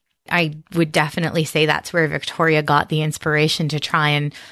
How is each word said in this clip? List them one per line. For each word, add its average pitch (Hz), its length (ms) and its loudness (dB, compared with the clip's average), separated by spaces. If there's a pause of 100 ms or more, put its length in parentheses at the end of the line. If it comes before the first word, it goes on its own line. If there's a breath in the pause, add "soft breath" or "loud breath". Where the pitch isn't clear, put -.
(300)
I 165 260 0 (180)
would 165 180 2
definitely 160 520 0
say 151 220 0
that's 151 280 -2
where 165 140 2
Victoria 156 560 0
got 147 260 2
the 156 140 0
inspiration 151 680 0
to 151 100 -2
try 151 300 0
and 147 240 0 (180 loud breath)